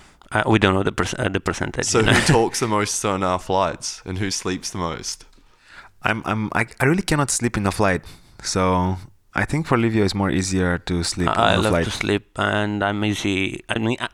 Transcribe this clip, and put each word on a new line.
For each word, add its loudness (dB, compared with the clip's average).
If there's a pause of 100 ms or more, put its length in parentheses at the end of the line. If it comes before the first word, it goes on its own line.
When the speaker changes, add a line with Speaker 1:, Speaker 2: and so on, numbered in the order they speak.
(320)
Speaker 1:
uh, 0
we 6
don't 6
know 2
the -2
perc-, -4
uh, 0
the -2
percentage, -4
Speaker 2:
So 2
Speaker 1:
you 4
know. 4
<laughs> 4
Speaker 2:
who 4
talks 2
the 0
most 0
on 0
our 0
flights -2
and -6
who -2
sleeps -4
the -10
most? -6 (800)
Speaker 3:
I'm, 0
I'm, -2
I, 0 (120)
I 2
really 2
cannot 0
sleep -2
in 0
a 2
flight. 0 (380)
So 0 (380)
I 0
think -2
for 2
Livio 2
it's 0
more 0
easier 0
to -2
sleep -2
Speaker 1:
I 4
Speaker 3:
on 4
a 2
Speaker 1:
love 2
Speaker 3:
flight. 2
Speaker 1:
to -2
sleep, -2
and 0
I'm 0
easy. -2
I -2
mean, 0
a-, -6